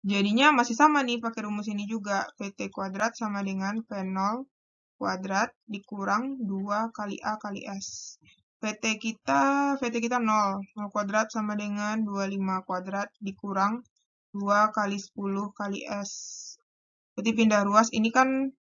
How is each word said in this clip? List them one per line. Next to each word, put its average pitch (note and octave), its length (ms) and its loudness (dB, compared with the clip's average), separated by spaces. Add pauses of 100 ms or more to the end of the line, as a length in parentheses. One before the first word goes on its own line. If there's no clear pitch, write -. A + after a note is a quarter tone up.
Jadinya G#3 480 6
masih A#3+ 240 2
sama D4 240 6
nih A#3+ 160 0
pakai A3+ 320 -4
rumus G#3 160 -4
ini G#3 240 -6
juga. G3+ 480 -2
V G3 160 -8
T G3 160 -6
kuadrat G3 480 -4
sama G#3 240 -4
dengan G3 400 -2
V A3+ 80 -14 (160)
nol G3 400 -2 (520)
kuadrat F#3+ 560 -2 (160)
dikurang G#3 720 -4
dua G3+ 540 -2
kali G#3 260 -8
A G#3+ 160 -4
kali G3+ 300 -10
S. - 500 -12 (440)
V G#3+ 160 -2
T A3 200 -2
kita, C#4 800 2
V C#4 60 -2
T A#3 160 -2
kita A#3 220 0
nol. G3+ 420 2 (140)
Nol G#3 160 -8
kuadrat G#3+ 400 0
sama G#3 240 -2
dengan G#3 480 -2
dua G3 240 -2
puluh G3 80 -4
lima F#3+ 260 0
kuadrat F#3+ 460 -4 (100)
dikurang G3 640 -2
dua - 160 -20 (400)
dua G3+ 320 4
kali G3+ 320 0
sepuluh G3 560 -4
kali G3+ 240 -6
S. G3+ 320 -6 (1040)
Berarti G#3+ 160 0
pindah G#3+ 320 6
ruas, G#3+ 240 6
ini A3+ 240 0
kan C4 400 2 (120)